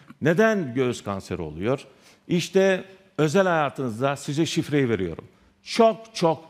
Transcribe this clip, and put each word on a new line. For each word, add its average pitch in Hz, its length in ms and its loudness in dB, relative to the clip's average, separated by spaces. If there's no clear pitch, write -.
Neden 170 520 2
göğüs 123 300 -2
kanseri 95 380 -6
oluyor? 87 440 -4
İşte 190 560 0
özel 156 280 2
hayatınızda 139 720 -2
size 151 300 -2
şifreyi 139 420 0
veriyorum. 92 360 -2
Çok 226 520 2
çok 160 360 0